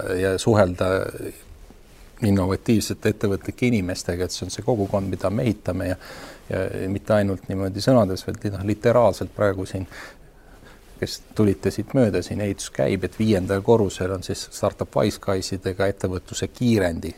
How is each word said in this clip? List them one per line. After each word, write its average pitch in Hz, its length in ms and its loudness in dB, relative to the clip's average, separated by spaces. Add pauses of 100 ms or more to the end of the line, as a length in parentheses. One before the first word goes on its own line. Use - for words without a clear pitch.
(140)
ja 95 240 2
suhelda 95 560 4 (1300)
innovatiivsete 98 840 2
ettevõtlike 101 560 -2
inimestega, 90 560 -2
et 87 100 -6
see - 120 -8
on 92 40 -10
see - 140 -10
kogukond, 98 420 0
mida 92 220 -2
me 101 160 0
ehitame 92 420 -2
ja, - 80 -2 (540)
ja 98 420 -4
mitte 101 240 -2
ainult 101 320 0
niimoodi 98 360 -4
sõnades, 107 440 4
vaid - 240 -6
noh, 98 160 -6
literaalselt 107 680 4
praegu 95 340 0
siin, 92 180 -6 (1120)
kes - 220 -6 (140)
tulite 98 360 2
siit - 240 -6
mööda, 107 300 4
siin 95 180 -6
ehitus 98 320 -4
käib, - 320 0
et - 120 -16
viiendal 98 440 2
korrusel 101 480 2
on 92 160 -4
siis - 240 -8
Startup - 480 -4
Wise - 240 0
Guysidega 95 640 -2
ettevõtluse 95 640 -4
kiirendi 87 680 0